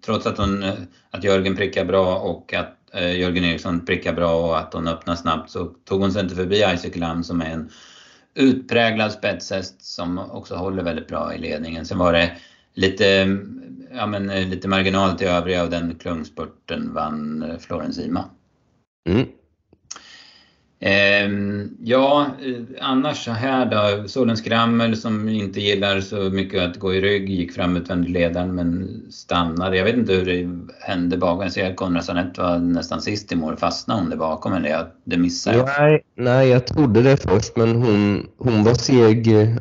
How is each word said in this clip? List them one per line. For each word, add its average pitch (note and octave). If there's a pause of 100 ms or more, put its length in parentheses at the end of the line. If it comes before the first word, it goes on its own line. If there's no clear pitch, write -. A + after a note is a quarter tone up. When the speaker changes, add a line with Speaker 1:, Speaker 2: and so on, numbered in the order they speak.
Speaker 1:
trots A2
att A2
hon, G2
eh, F#2+ (380)
att F#2+
Jörgen F#2+
prickar F#2+
bra F#2
och -
att, - (160)
eh, F2+
Jörgen F2+
Eriksson E2+
prickar F2
bra E2+
och D#2+
att E2
hon E2
öppnar E2
snabbt, D#2+
så F2+
tog -
hon F#2+
sig G2+
inte F2
förbi F#2 (180)
Isaac E2+
Lam, E2+
som E2+
är D#2+
en D#2+ (640)
utpräglad A2+
spetshäst F#2+
som F2+
också -
håller F#2+
väldigt E2+
bra D#2
i D#2+
ledningen. E2
Sen -
var F2
det E2+ (420)
lite, G2 (560)
ja, A2
men, G2
eh, F#2+
lite F#2+
marginal F#2+
till F#2+
övriga, F2
och E2
den E2+
klungspurten D#2
vann, D#2
eh, D#2+
Florence E2+
Ima. E2+ (840)
Speaker 2:
Mm. A#2 (1500)
Speaker 1:
Ehm, G2+
ja, C3+ (160)
eh, B2 (180)
annars C#3
så A#2
här B2+
då, G#2
Solens A2+
Skrammel, A2+
som A2
inte G2+
gillar G2
så G#2
mycket F#2+
att F2
gå F#2+
i F#2+
rygg, G2
gick F2
fram F2+
utvändigt F2
ledaren F2+
men F2
stannade. F2
Jag F#2
vet A#2
inte G2+
hur F2+
det F2+ (320)
hände F2+
bakom. F2+
Jag F2+
ser F#2+
att F#2
Konrad F2
Sanett F2+
var F2
nästan F2
sist G#2
i F2
mål. D#2+
Fastnade -
hon E2
där D#2+
bakom, D#2+
eller D#2+
jag, D#2+ (180)
det F2
missade F2+
jag? B2+
Speaker 2:
Nej, D3 (120)
nej, B2+
jag B2
trodde A#2+
det C3+
först, G#2+
men A2+
hon, G#2 (100)
hon A2+
var A#2
seg, A#2 (320)